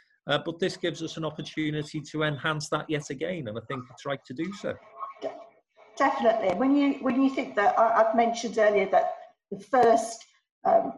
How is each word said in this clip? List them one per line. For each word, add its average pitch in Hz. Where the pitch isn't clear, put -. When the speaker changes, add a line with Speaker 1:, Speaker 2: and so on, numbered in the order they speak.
Speaker 1:
Uh, 147
but 165
this 185
gives 156
us 156
an 160
opportunity 151
to 156
enhance 151
that 151
yet 147
again, 156
and 107
I 113
think 131
it's -
right 139
to 135
do 165
so. -
Speaker 2:
De-, -
definitely. 226
When 269
you, 285
when 254
you 269
think -
that, 202
I, 226
I've 226
mentioned 233
earlier 208
that -
the 196
first, 233
um, -